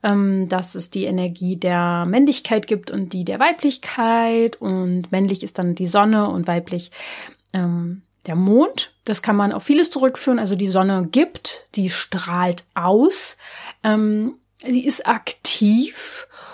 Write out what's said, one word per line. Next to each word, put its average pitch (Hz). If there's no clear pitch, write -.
Ähm, 196
dass 185
es 175
die 190
Energie 180
der 175
Männlichkeit 233
gibt 208
und 190
die 180
der 196
Weiblichkeit 233
und 185
männlich 190
ist -
dann 175
die 180
Sonne 208
und 185
weiblich, 175
ähm, 175
der 165
Mond. 220
Das 214
kann 208
man 202
auf 202
vieles 320
zurückführen, 262
also 202
die 196
Sonne 190
gibt, -
die 185
strahlt 180
aus, 214
ähm, 214
sie 254
ist -
aktiv, -